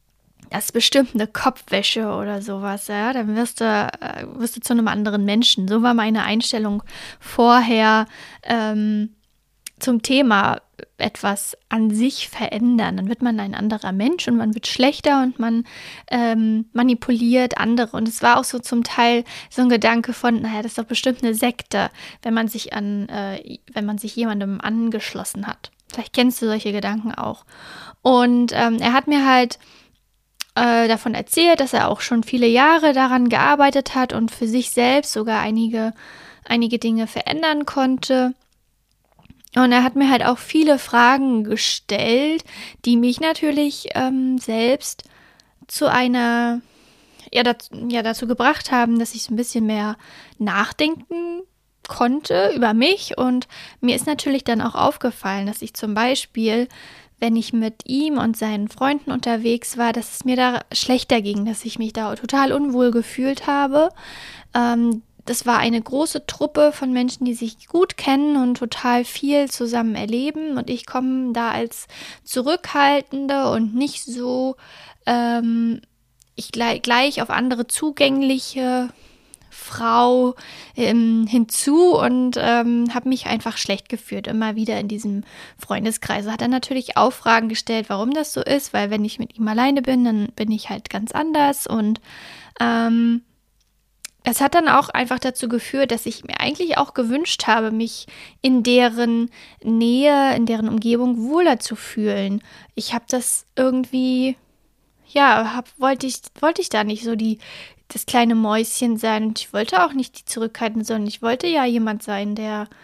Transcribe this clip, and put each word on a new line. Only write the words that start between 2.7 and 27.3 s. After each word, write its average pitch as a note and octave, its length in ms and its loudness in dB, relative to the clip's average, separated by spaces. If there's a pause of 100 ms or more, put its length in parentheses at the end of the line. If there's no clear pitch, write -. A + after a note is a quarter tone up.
ja, G#3+ 260 -2
dann G#3+ 220 -2
wirst A#3 260 -2
du, A3+ 40 0
äh, - 600 -4 (120)
wirst A#3 200 -6
du A#3 40 -14
zu - 120 -2
einem A3+ 160 2
anderen G#3 340 -2
Menschen. G3+ 440 2
So G#3+ 140 2
war A#3+ 120 4
meine A3 300 2
Einstellung G#3+ 600 -2 (360)
vorher, A3+ 880 4 (380)
ähm, G#3+ 720 -2 (640)
zum A#3+ 240 0
Thema A3 580 2 (360)
etwas - 600 -4 (120)
an A3 200 0
sich A3+ 400 0
verändern. A3 680 0
Dann F#3+ 120 -4
wird A#3+ 140 -4
man A3+ 160 0
ein G3+ 160 -6
anderer G#3 360 -4
Mensch A#3+ 360 0
und A#3+ 100 4
man A3 160 0
wird A3+ 140 -8
schlechter C#4 560 2
und B3+ 160 -2
man, A#3 260 0 (440)
ähm, A3+ 640 2
manipuliert B3 840 2
andere. A#3 400 0
Und A3+ 100 0
es - 140 -6
war A#3+ 160 6
auch C4 60 2
so B3 160 -6
zum A#3 240 -2
Teil A#3+ 400 2 (260)
so B3+ 140 0
ein B3 60 6
Gedanke A#3 440 2
von, A#3 280 0
„Naja, A3 200 -4
das A3+ 120 -8
ist - 40 -18
doch A#3 80 -4
bestimmt B3 380 -2
eine A3+ 100 2
Sekte“, A3 560 -2 (320)
wenn A3+ 120 -2
man A3+ 140 0
sich - 260 -10
an, G3+ 360 -4
äh, G3 480 -10 (160)
wenn G#3 120 -4
man G#3+ 120 -4
sich G#3 180 -10
jemandem G#3 460 -2
angeschlossen A3 840 -6
hat. - 240 -12 (200)
Vielleicht - 220 -12
kennst B3 280 2
du A#3 40 -2
solche G#3+ 260 -2
Gedanken G#3 420 -4
auch. - 320 -8 (560)